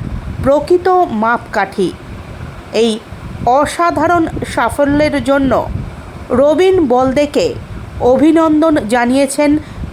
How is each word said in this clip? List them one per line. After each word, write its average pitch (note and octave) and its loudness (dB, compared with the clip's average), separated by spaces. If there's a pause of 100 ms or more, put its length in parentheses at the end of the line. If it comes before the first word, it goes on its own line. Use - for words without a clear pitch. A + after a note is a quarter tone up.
(440)
প্রকৃত D4+ 2 (240)
মাপকাঠি। G#3+ -2 (840)
এই A3 0 (460)
অসাধারণ D#4+ 2 (200)
সাফল্যের C#4+ 0
জন্য B3+ 0 (600)
রবিন D#4 4
বলদেকে B3+ 2 (460)
অভিনন্দন D#4 4 (120)
জানিয়েছেন C4+ 2 (360)